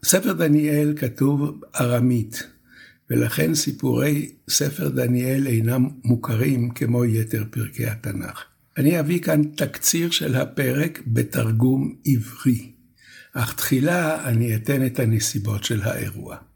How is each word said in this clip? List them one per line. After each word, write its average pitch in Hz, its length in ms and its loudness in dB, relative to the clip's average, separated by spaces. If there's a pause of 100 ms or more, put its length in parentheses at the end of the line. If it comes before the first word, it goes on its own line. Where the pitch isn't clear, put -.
ספר 185 280 2
דניאל 151 640 2
כתוב 139 640 -2 (180)
ארמית, 120 640 0 (680)
ולכן 120 460 0
סיפורי 143 760 0 (180)
ספר 147 400 0
דניאל 127 580 0
אינם 120 420 2 (140)
מוכרים 120 680 0
כמו 120 360 0
יתר 110 460 0
פרקי 113 340 -6
התנ״ך. - 580 -8 (340)
אני 160 220 4
אביא 160 200 0
כאן 156 220 2 (140)
תקציר 170 560 0
של 139 240 0
הפרק 139 720 0
בתרגום 120 880 2 (100)
עברי, 123 720 0 (600)
אך 113 160 -2
תחילה 156 760 0
אני 117 260 2
אתן 131 300 0
את 123 140 -2
הנסיבות 107 640 0
של 110 180 -2
האירוע. - 560 -6 (180)